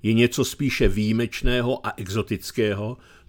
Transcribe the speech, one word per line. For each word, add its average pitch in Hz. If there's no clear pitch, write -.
je 110
něco 120
spíše 135
výjimečného 117
a 104
exotického, 107